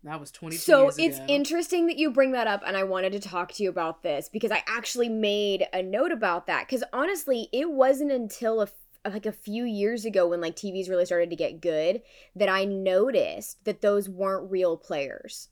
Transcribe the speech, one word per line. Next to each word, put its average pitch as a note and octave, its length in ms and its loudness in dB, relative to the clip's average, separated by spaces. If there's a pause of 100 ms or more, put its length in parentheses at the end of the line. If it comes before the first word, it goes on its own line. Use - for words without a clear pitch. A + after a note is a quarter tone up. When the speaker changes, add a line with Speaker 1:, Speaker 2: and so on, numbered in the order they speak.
Speaker 1:
that D3+ 160 -10
was C#3+ 100 -16
twenty-two E3 320 -10
Speaker 2:
So C#4+ 220 8
Speaker 1:
years C#4 140 2
Speaker 2:
it's D#4 200 2
Speaker 1:
ago." - 100 -10
Speaker 2:
interesting E4 600 2
that C#4 100 -2
you D4+ 140 2
bring C4 200 4
that A#3+ 140 0
up, G3+ 180 0
and G3 120 -2
I F#3+ 80 0
wanted F#3+ 280 0
to G3+ 80 -4
talk F3+ 340 -6
to - 100 -4
you F#3+ 40 2
about E3 360 -4
this D#3 240 -2
because G#3+ 240 -2
I F3 160 0
actually A#3+ 400 -2
made G#3 640 0
a F#3 100 -2
note A3+ 300 0
about F#3+ 340 -2
that. D#3+ 220 -2
'Cause B3 240 -2
honestly, C4+ 600 -2
it D4 160 0
wasn't C#4 440 2
until A3+ 480 -2
a G#3 40 2
f-, - 480 -10
like, G#3+ 140 -8
a G#3+ 60 -2
few A3 320 -8
years G#3+ 400 -2
ago G3 240 2
when, F3 120 -2
like, E3 140 -4
T G3+ 160 -8
Vs F#3 180 -6
really F3+ 180 2
started E3+ 240 0
to E3+ 60 -6
get D#3+ 240 -4
good E3+ 420 0 (340)
that G3 120 2
I F#3+ 160 2
noticed F#3+ 1000 0
that G#3 160 -4
those G3+ 280 2
weren't F#3+ 440 -2
real F3+ 240 2
players. - 760 -8